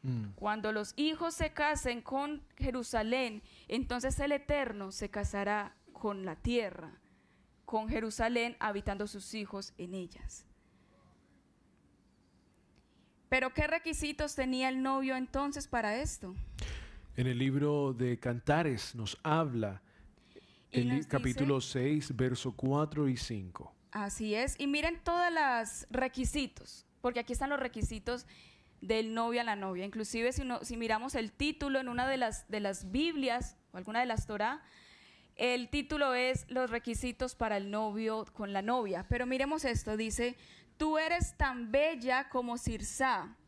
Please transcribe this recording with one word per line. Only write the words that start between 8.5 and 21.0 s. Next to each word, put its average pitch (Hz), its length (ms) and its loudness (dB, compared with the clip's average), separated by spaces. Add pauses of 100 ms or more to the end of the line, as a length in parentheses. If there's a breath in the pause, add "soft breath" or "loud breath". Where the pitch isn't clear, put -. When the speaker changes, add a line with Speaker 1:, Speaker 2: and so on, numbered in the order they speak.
Speaker 2:
habitando 202 480 -2
sus - 260 -10
hijos 202 440 -6
en 175 160 -8
ellas. - 520 -10 (2750 soft breath)
Pero, 262 240 4
¿qué 302 140 2
requisitos 302 680 0
tenía 254 320 2
el 262 160 0
novio 269 320 2
entonces 277 540 -2
para 220 320 0
esto? 202 340 -6 (800 loud breath)
Speaker 1:
En 123 100 2
el 123 100 0
libro 139 560 2
de 123 240 0
Cantares 127 800 2
nos 110 260 -4
habla 123 600 2 (920 loud breath)
Speaker 2:
Y 123 80 4
Speaker 1:
el 120 40 4
li-, 123 60 4
Speaker 2:
nos 131 100 4
dice 156 100 -6